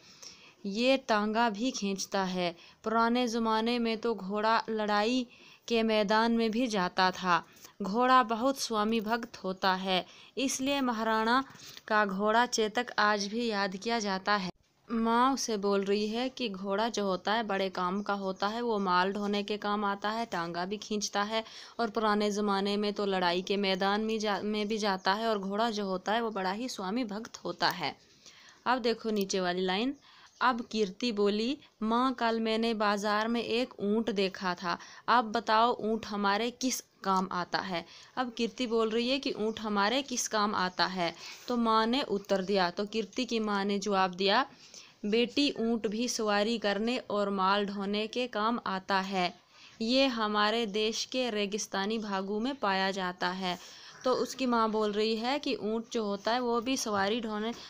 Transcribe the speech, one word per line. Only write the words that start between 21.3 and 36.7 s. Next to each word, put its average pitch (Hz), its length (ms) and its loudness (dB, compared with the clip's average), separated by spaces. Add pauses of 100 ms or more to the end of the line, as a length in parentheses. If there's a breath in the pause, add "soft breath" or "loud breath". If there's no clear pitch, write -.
और 233 100 0
पुराने 208 420 2
ज़माने 202 460 0
में 208 160 0
तो 208 120 -2
लड़ाई 185 360 2
के 190 160 -2
मैदान 196 440 2
में 220 180 -2
जा-, 208 240 -2
में 214 240 -2
भी 220 100 -2
जाता 196 360 0
है 226 140 0
और 220 120 2
घोड़ा 202 300 0
जो 208 160 -2
होता 185 260 -2
है 233 100 2
वो 226 80 -2
बड़ा 190 220 -2
ही 233 180 -4
स्वामी 214 340 -4
भक्त 208 420 -8
होता 175 240 0
है। 165 260 -4 (720 loud breath)
अब 254 140 2
देखो 226 300 0
नीचे 202 300 0
वाली 180 220 0
लाइन, 208 340 0 (460 loud breath)
अब 233 300 0
कीर्ति 220 400 0
बोली, 208 460 2 (260 loud breath)
"माँ, 240 300 2
कल 226 260 0
मैंने 226 340 0
बाजार 208 540 0
में 233 160 0
एक 240 360 -2
ऊँट 208 300 0
देखा 190 460 0
था। 175 220 -4 (300 loud breath)
अब 226 240 4
बताओ 233 480 2
ऊँट 214 260 -2
हमारे 202 460 0
किस 247 300 -4